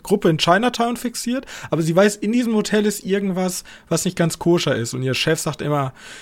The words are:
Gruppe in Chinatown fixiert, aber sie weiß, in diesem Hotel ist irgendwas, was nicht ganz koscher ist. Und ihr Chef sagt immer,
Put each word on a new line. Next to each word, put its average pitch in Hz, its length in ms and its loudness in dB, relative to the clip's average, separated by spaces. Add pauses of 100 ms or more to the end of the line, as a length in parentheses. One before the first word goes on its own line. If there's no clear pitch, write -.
Gruppe 208 240 2
in 156 100 2
Chinatown 233 580 2
fixiert, 247 500 -6 (240)
aber 156 120 0
sie 160 140 0
weiß, 208 180 6
in 208 160 -4
diesem 233 240 0
Hotel 208 320 2
ist 202 180 -2
irgendwas, 185 600 -2 (240)
was 165 160 0
nicht 175 120 -2
ganz 165 220 0
koscher 170 380 2
ist. 117 180 -4
Und 127 80 -4
ihr 131 120 0
Chef 160 260 0
sagt - 220 -6
immer, 143 320 -2 (280)